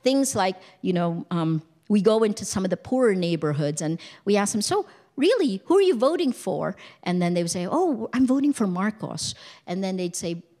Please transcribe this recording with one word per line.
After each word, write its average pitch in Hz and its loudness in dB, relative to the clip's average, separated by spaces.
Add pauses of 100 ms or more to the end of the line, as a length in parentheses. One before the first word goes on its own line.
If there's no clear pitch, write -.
Things 269 2
like, 190 0 (260)
you 185 0
know, 170 -2
um, 160 0 (260)
we 208 2
go 220 4
into 214 -2
some 196 -4
of 185 -2
the 175 0
poorer 247 2
neighborhoods 156 -2
and 165 -4 (260)
we 202 2
ask 202 0
them, 208 -2
"So 381 0 (300)
really, 302 2
who 359 4
are 403 6
you 370 4
voting 277 2
for?" 160 -6 (260)
And 180 0
then 175 0
they 175 0
would 170 -4
say, 175 -4
"Oh, 285 0
I'm 262 4
voting 277 2
for 208 0
Marcos." 185 -4 (320)
And 185 -4
then 190 -4
they'd 180 -4
say 170 -6 (180)